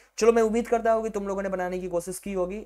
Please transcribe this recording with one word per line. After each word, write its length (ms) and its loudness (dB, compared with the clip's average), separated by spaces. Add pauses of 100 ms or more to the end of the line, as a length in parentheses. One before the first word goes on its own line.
(180)
चलो, 140 6
मैं 100 6
उम्मीद 260 2
करता 240 2
हूँ 120 2
कि 60 -4
तुम 180 -6
लोगों 160 -4
ने 60 -4
बनाने 300 -4
की 80 -8
कोशिश 320 -4
की 140 -8
होगी। 320 -4